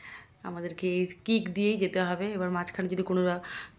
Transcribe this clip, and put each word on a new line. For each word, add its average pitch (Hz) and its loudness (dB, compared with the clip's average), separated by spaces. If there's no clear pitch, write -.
আমাদেরকে 175 -6
এই 180 2
কিক 220 2
দিয়েই 208 4
যেতে 190 2
হবে। 180 0
এবার 185 0
মাঝখানে 180 -2
যদি 185 0
কোনো 180 2
রা-, 180 0